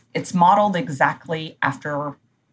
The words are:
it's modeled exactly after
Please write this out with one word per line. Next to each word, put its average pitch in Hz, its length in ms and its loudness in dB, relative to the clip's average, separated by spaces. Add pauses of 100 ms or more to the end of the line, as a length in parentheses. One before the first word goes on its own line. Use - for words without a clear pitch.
(160)
it's - 180 -4
modeled 190 420 4
exactly 160 880 -4
after 147 540 -4 (380)